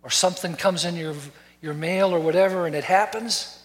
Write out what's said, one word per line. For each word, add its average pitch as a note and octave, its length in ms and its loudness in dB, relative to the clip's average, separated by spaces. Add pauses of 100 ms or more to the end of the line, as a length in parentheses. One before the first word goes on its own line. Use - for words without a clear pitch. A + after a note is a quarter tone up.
or B2+ 80 -14
something F3+ 460 0
comes F3+ 280 0
in F3 120 -4
your, D#3 180 -6 (480)
your D3+ 120 -6
mail F#3 380 2
or F3 60 2
whatever, F3+ 480 2
and D3+ 80 -2
it C#3+ 80 -2
happens G#3+ 720 0 (100)